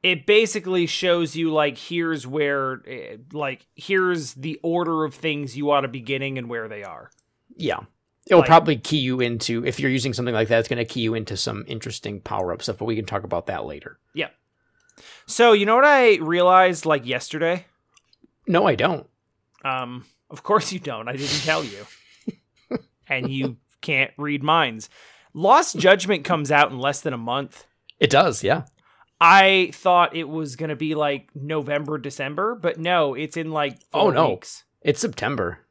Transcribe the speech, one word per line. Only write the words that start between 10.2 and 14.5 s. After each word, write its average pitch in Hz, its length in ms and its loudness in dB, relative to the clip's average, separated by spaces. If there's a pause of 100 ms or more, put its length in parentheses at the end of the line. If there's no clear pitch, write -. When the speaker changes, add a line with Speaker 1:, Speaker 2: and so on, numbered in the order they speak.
Speaker 2:
like 110 140 0
that, 117 120 4
it's 113 100 -2
gonna 120 160 -4
key - 160 -6
you 110 120 0
into 107 240 -6
some 107 300 -6
interesting 107 540 -10
power-up 92 400 -6
stuff, 110 160 -8
but 107 80 -8
we 113 100 -2
can 107 100 -6
talk 98 180 -6
about 87 240 -6
that 76 180 -8
later. - 340 -16 (140)
Speaker 1:
Yeah. 151 160 -8 (960)